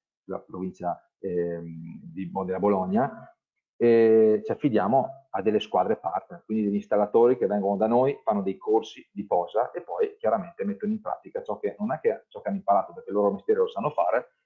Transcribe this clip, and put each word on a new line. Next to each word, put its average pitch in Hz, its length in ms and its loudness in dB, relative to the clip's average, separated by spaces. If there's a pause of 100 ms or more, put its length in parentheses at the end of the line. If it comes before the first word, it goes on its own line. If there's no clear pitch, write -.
(240)
la 92 160 -8
provincia, 90 580 -8 (200)
ehm, 85 840 -6
di 87 300 -10
Modena 95 260 -6
Bologna, 98 720 0 (520)
e 110 640 6
ci - 80 -4
affidiamo 113 800 0
a 98 100 -6
delle 104 180 2
squadre 95 380 0
partner, - 480 -8
quindi 110 200 -2
degli 101 100 0
installatori 107 640 4
che 104 80 2
vengono 98 320 0
da 107 80 2
noi, 127 360 2
fanno 104 200 0
dei 95 160 -4
corsi - 520 -2
di 98 140 -10
posa 98 460 -2
e - 100 -10
poi - 380 -4
chiaramente 98 480 -2
mettono 104 260 -4
in 107 80 -6
pratica - 420 -8
ciò 101 160 -6
che, 101 200 -4
non 107 140 -2
è 156 80 -4
che - 280 0
ciò - 140 -14
che 104 60 -6
hanno 98 100 -2
imparato, 98 340 0
perché - 160 -16
il 98 80 -4
loro 101 160 4
mestiere 101 280 0
lo 92 80 2
sanno 113 200 -4
fare, 107 460 -2 (120)